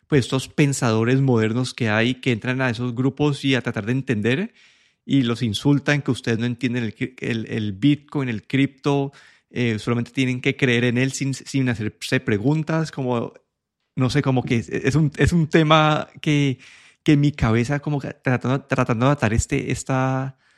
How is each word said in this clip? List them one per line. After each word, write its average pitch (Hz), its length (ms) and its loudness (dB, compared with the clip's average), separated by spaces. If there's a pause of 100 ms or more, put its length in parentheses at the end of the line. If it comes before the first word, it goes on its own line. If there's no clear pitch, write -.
pues, 131 180 2
estos - 240 -4
pensadores 131 720 2
modernos 120 540 2
que 117 140 -2
hay, 113 280 2
que 127 160 -2
entran 123 280 -2
a 131 100 0
esos 120 240 -4
grupos 139 500 0
y 135 100 2
a 120 80 0
tratar 110 240 -4
de 120 60 -2
entender, 131 600 -2 (560)
y 135 140 2
los 117 200 -2
insultan, 139 600 0
que - 80 -4
ustedes 113 300 -2
no 120 60 -2
entienden 123 360 -4
el 107 140 -6
cri-, 127 240 -8
el, 113 260 -6
el 107 260 -6
Bitcoin, 139 560 0
el 110 160 -6
cripto, 139 680 -2 (380)
eh, 117 280 -2
solamente 120 320 -2
tienen 127 300 -2
que 135 160 -2
creer 120 280 2
en 123 140 2
él 131 140 0
sin, 135 200 -4
sin 131 360 -2
hacerse 107 500 -4
preguntas, 151 720 -2
como, 123 420 -4 (640)
no 127 160 2
sé, 143 100 2
como 127 220 2
que 123 140 0
es, 113 120 -4
es - 280 -2
un, 151 200 2
es 151 160 2
un 165 140 2
tema 156 640 2 (120)
que, 143 380 0 (460)
que 165 80 6
en 143 80 6
mi 147 100 4
cabeza, 120 480 0
como 147 220 -4
que - 120 -10
tratando, 131 500 -2
tratando 123 440 0
de 143 60 4
atar 110 200 0
este, - 380 -2
esta, 131 640 -2 (220)